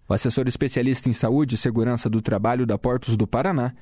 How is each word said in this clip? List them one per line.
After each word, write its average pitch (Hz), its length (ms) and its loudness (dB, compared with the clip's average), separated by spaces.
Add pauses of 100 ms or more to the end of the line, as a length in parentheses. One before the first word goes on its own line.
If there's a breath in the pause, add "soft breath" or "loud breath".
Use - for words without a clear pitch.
O - 60 0
assessor 131 340 0
especialista 127 600 0
em 117 40 2
saúde 123 420 0
e - 20 2
segurança 117 520 0
do 110 120 0
trabalho 117 440 0
da 104 120 0
Portos 123 400 -2
do 104 100 2
Paraná, 127 540 0